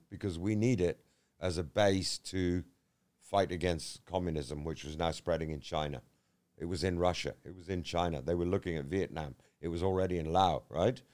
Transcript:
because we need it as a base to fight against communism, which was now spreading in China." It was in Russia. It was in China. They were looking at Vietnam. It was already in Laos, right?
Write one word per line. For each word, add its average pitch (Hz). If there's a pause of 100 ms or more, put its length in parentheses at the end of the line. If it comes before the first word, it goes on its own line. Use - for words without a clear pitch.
because 92
we 104
need 110
it 87 (400)
as 87
a 90
base 98
to 90 (560)
fight 95
against 87
communism, 78
which 78
was 76
now 82
spreading 80
in 73
China." 76 (560)
It -
was 85
in 87
Russia. 87 (100)
It -
was 90
in 90
China. 85
They 85
were 87
looking 90
at 69
Vietnam. 78 (260)
It 85
was 85
already 92
in 80
Laos, 87
right? 104 (120)